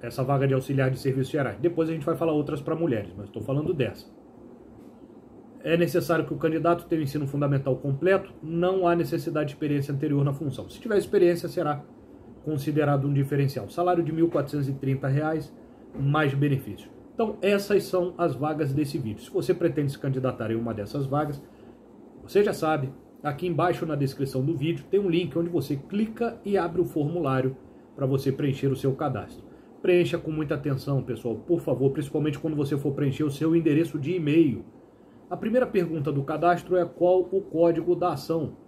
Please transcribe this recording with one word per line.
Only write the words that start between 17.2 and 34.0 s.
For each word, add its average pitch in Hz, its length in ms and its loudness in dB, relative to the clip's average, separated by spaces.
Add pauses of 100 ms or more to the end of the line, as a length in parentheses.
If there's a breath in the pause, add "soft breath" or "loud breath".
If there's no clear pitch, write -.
essas 202 440 2
são 180 340 0
as 170 160 2
vagas 147 400 -2
desse 151 240 0
vídeo. 110 240 -6
Se - 80 -18
você - 240 0
pretende 147 360 0
se - 80 -8
candidatar 127 520 -2
em 113 40 0
uma 113 200 -2
dessas 104 320 -4
vagas, 147 360 -2 (800 loud breath)
você 202 220 4
já 208 80 2
sabe, 151 400 0 (300)
aqui 147 240 -4
embaixo 175 400 0
na 156 80 -2
descrição 139 500 -2
do 160 100 0
vídeo 147 360 -2
tem 196 100 4
um 196 80 0
link 165 280 0
onde 170 120 0
você 151 280 -2
clica 220 680 -4
e 202 140 0
abre 170 200 0
o 175 60 4
formulário 143 720 0 (400 loud breath)
para 139 80 -2
você 135 260 2
preencher 139 360 0
o 135 100 2
seu 131 180 0
cadastro. 120 480 -6 (380 loud breath)
Preencha 170 380 4
com - 120 -6
muita 156 260 -2
atenção, 135 460 0
pessoal, 117 340 -4
por - 240 0
favor, 135 300 2
principalmente 147 480 -2
quando 160 160 -4
você 147 220 0
for 139 160 -2
preencher 143 320 0
o 147 60 0
seu 160 260 0
endereço 165 420 2
de 147 160 -2